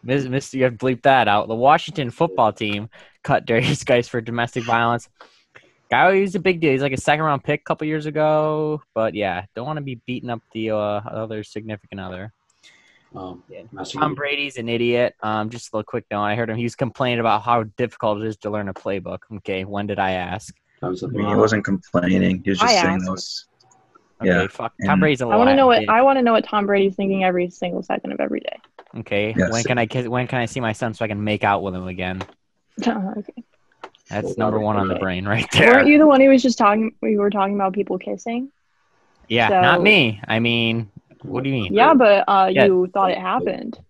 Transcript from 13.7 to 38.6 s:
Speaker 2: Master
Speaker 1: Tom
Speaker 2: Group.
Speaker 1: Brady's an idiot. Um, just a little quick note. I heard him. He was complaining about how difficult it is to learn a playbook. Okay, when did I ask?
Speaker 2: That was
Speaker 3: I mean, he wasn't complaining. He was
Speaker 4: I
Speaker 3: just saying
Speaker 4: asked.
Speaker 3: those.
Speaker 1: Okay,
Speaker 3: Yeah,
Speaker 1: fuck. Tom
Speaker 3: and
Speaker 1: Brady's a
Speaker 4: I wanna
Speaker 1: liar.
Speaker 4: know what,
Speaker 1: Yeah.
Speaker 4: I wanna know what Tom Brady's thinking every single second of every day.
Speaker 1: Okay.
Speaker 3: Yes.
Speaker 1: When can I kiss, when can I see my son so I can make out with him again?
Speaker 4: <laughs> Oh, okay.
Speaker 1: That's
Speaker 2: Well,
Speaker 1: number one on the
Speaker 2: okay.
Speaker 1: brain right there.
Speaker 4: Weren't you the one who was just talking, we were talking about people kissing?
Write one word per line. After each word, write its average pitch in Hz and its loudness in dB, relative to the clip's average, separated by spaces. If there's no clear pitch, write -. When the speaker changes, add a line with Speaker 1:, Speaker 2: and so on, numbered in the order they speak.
Speaker 2:
Master - -14
Speaker 1:
Tom 151 -2
Speaker 2:
Group. 139 -8
Speaker 1:
Brady's 143 -6
an 117 -8
idiot. 120 0
Um, 107 -4
just 120 -16
a - -6
little 107 -4
quick - -10
note. 104 -2
I 104 -2
heard 117 -2
him. 110 -6
He 120 -4
was 117 -6
complaining 120 -2
about 107 0
how 120 0
difficult 107 -4
it 113 -6
is 107 -6
to 107 -8
learn 104 -6
a 92 -8
playbook. 95 -8
Okay, 95 -6
when 101 -6
did 101 -4
I 95 0
ask? 92 -8
Speaker 2:
That 90 -6
was 92 -6
Speaker 3:
I 92 -8
mean, 104 -4
he 101 -2
wasn't 107 2
complaining. 92 0
He 101 -2
was 95 0
Speaker 4:
I 226 4
Speaker 3:
just 147 4
saying 87 0
Speaker 4:
asked. 92 -4
Speaker 3:
those. - -10
Speaker 1:
Okay, 95 0
Speaker 3:
Yeah, 87 2
Speaker 1:
fuck. - -10
Tom 98 0
Speaker 3:
and - 4
Speaker 1:
Brady's 143 2
a - -2
Speaker 4:
I 120 -4
wanna 240 6
Speaker 1:
liar. 269 6
Speaker 4:
know 269 6
what, 240 4
Speaker 1:
Yeah. 208 0
Speaker 4:
I 233 4
wanna 269 4
know 233 4
what 220 2
Tom 208 -2
Brady's 196 2
thinking 196 -2
every 180 0
single 185 -8
second - -6
of - -8
every - -4
day. - -10
Speaker 1:
Okay. 107 -2
Speaker 3:
Yes. - 0
Speaker 1:
When 113 -2
can 123 0
I 117 2
kiss, 123 -4
when 127 -4
can 131 -4
I 120 0
see 131 -8
my 113 -2
son 113 -4
so 117 -6
I 107 -4
can 104 -6
make 107 0
out 101 2
with 95 -6
him 92 -8
again? 92 -8
Speaker 4:
<laughs> - -4
Oh, 214 -4
okay. 220 -16
Speaker 1:
That's 104 -6
Speaker 2:
Well, - -6
Speaker 1:
number 110 0
one 107 0
on 98 0
the 90 -2
Speaker 2:
okay. 87 -6
Speaker 1:
brain 92 -4
right 107 -2
there. - 8
Speaker 4:
Weren't 269 6
you 294 8
the 311 8
one 277 6
who 269 8
was 262 6
just 247 0
talking, 220 2
we 220 0
were 202 2
talking 202 -2
about 196 -2
people 190 -4
kissing? 233 -8